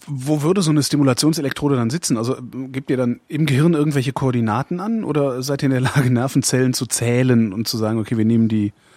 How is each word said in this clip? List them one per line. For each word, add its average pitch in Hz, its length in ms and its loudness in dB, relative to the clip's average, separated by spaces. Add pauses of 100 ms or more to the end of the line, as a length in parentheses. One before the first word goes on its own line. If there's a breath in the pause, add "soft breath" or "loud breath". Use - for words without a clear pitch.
wo 143 360 -2
würde 185 200 2
so 160 80 2
eine 151 120 4
Stimulationselektrode 143 920 2
dann 117 140 0
sitzen? 147 260 -2
Also, 117 200 -2
äh, 127 340 -10
gebt 135 200 -6
ihr 135 60 0
dann 120 320 0
im 156 160 -2
Gehirn 147 300 4
irgendwelche 143 380 0
Koordinaten 123 680 -2
an 214 240 -4
oder 139 380 -2
seid 139 200 -4
ihr 147 40 2
in 135 60 2
der 131 100 0
Lage, 127 280 0
Nervenzellen 127 640 0
zu 123 140 -6
zählen 120 680 2
und 110 160 -6
zu - 80 -4
sagen, 110 220 -2
„Okay, 110 180 -4
wir 110 80 2
nehmen 113 240 4
die 104 240 0 (240 soft breath)